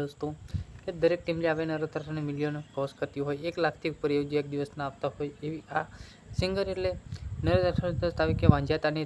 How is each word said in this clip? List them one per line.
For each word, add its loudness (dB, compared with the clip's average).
દોસ્તો, -4
કે -6
દરેક 6
ટીમલી 2
આવે 2
નરવત -2
રાઠવાને -4
મિલિયનો -2
ક્રોસ -2
કરતી -4
હોય, -2
એક -8
લાખથી -2
ઉપર 0
એવું 0
જે 2
એક -6
દિવસના -4
આપતા -4
હોય -4
એવી -6
આ -4
સિંગર 2
એટલે 0
નરવત 4
રાઠવાને 0
દોસ્ત 0
આવી 2
કે 8
વાંઝાતાની 2